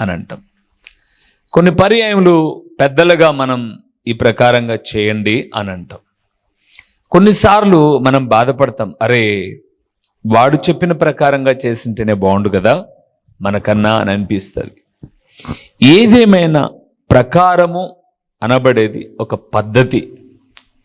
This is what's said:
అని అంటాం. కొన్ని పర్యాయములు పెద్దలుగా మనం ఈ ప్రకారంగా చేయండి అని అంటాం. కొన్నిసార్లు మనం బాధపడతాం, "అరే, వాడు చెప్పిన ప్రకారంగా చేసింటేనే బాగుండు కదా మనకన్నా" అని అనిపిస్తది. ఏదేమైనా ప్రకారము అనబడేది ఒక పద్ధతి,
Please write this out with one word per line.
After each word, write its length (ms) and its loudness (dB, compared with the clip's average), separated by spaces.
అని 120 -6
అంటాం. 260 -14
కొన్ని 180 2
పర్యాయములు 960 0
పెద్దలుగా 500 2
మనం 480 -6
ఈ 60 -6
ప్రకారంగా 680 0
చేయండి 580 -4
అని 160 -8
అంటాం. 280 -16
కొన్నిసార్లు 880 4
మనం 280 0
బాధపడతాం, 760 -2
"అరే, 540 -2
వాడు 300 2
చెప్పిన 360 -2
ప్రకారంగా 640 -2
చేసింటేనే 480 -4
బాగుండు 340 0
కదా 360 0
మనకన్నా" 540 -2
అని 140 -2
అనిపిస్తది. 960 -10
ఏదేమైనా 880 4
ప్రకారము 840 0
అనబడేది 680 0
ఒక 140 -6
పద్ధతి, 800 -2